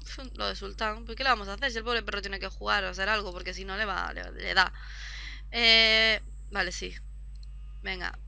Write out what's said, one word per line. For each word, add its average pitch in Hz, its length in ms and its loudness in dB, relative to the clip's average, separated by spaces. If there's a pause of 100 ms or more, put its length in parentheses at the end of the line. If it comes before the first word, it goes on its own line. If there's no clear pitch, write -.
(160)
<laughs> 262 180 -10
Lo 208 140 -2
de 190 80 -2
Sultán. 214 480 -4
¿Pues 226 120 -8
qué 262 80 -2
le 269 60 4
vamos 208 180 2
a 196 60 -4
hacer 269 160 0
si 226 80 -4
el 220 60 -6
pobre 233 180 0
perro 202 200 -4
tiene 196 180 -6
que 196 80 -4
jugar 208 360 0
o 185 40 -2
hacer 190 200 -2
algo? 208 240 2
Porque 180 200 -6
si 185 120 -8
no 190 120 -6
le 214 80 0
va, 175 280 -2
le, 87 200 -8
le 87 220 -2
da. 180 180 6 (800)
Eh, 220 680 8 (300)
vale, 185 220 0
sí. 185 220 -4 (880)
Venga. 180 460 -4